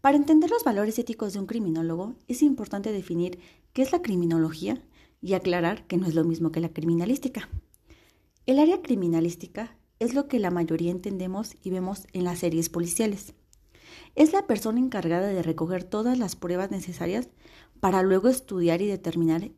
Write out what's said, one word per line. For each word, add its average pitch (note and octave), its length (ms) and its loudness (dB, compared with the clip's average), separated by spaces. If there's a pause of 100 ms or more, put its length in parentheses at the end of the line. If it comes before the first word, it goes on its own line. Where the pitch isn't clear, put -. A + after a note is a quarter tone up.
Para C#4+ 180 6
entender D#4 320 6
los A#4 120 2
valores G#3+ 360 0
éticos A3 340 -6
de G3+ 80 -6
un G3 60 -6
criminólogo, F3+ 680 -4 (140)
es A#3+ 140 0
importante G#3+ 500 0
definir F3+ 480 -4 (320)
qué B3+ 100 2
es C4+ 80 2
la F4 120 0
criminología F3 840 0 (360)
y F#3 120 -4
aclarar F3+ 540 0
que F3+ 100 -2
no F#3 100 0
es D#3+ 80 0
lo D#3+ 80 4
mismo D#3+ 300 0
que E3 80 -2
la E3 120 -4
criminalística. F#3 760 -2 (960)
El C4 160 4
área F4 220 4
criminalística F3 920 -2 (220)
es A#3+ 160 -2
lo C#4+ 140 0
que B3+ 100 0
la F#3 140 0
mayoría E3+ 400 0
entendemos F#3 680 -6
y F#3+ 80 -6
vemos F#3 420 -6
en F3+ 100 -4
las F3 180 -2
series E3 280 0
policiales. F#3+ 680 -4 (800)
Es D#4 180 6
la G4 140 2
persona A3 320 0
encargada F#3+ 480 0
de F#3+ 160 -2
recoger D#3+ 400 -2
todas A3 360 0
las G3+ 180 -2
pruebas F#3 340 -4
necesarias F#3 600 -6 (500)
para F#3+ 220 2
luego F#3+ 260 4
estudiar F3 540 0
y G#3 40 0
determinar E3+ 720 0